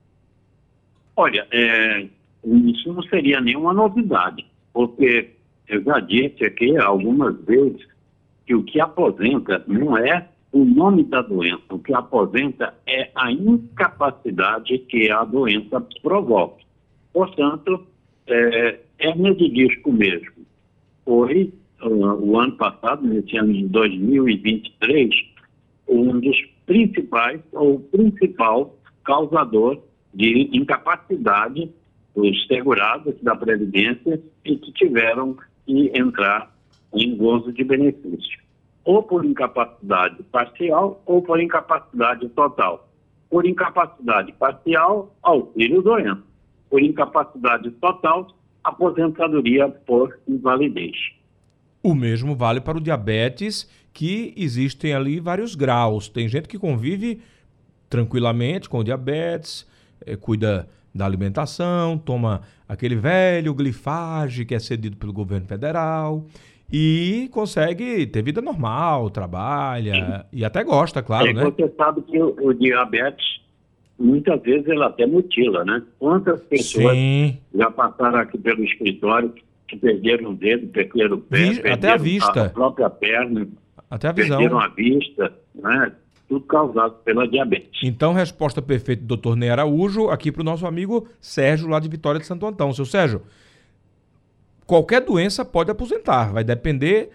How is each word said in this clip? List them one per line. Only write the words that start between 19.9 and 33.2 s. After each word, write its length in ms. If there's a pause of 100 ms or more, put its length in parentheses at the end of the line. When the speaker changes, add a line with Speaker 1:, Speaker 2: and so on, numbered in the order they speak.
Speaker 1:
mesmo. 540 (600)
Foi, 500 (260)
ah, 60
o 520
ano 180
passado, 500
nesse 320
ano 160
de 120
dois 320
mil 300
e 80
vinte 300
e 140
três, 500 (600)
um 280
dos 160 (300)
principais, 720 (120)
ou 220
o 60
principal 960 (260)
causador 800 (320)
de 420
incapacidade 1120 (460)
dos 320
segurados 720